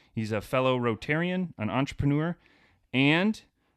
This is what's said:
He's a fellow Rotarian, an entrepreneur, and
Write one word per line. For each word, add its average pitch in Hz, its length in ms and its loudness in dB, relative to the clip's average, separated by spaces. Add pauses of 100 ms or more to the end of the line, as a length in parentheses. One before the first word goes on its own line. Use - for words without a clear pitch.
(120)
He's 110 200 -4
a 104 100 -2
fellow 131 360 0
Rotarian, 165 800 -2
an 107 140 -4
entrepreneur, 143 640 0 (560)
and 160 480 2 (360)